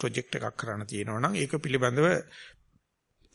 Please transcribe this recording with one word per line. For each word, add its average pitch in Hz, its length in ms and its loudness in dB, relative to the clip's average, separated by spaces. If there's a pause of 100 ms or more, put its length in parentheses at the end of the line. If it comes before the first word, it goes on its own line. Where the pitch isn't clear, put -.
ප්‍රොජෙක්ට් 120 340 -2
එකක් - 220 -4
කරන්න 107 300 -6
තියෙනවා 107 340 -4
නම් 170 140 0
ඒක 147 220 0
පිළිබඳව 135 500 2 (1300)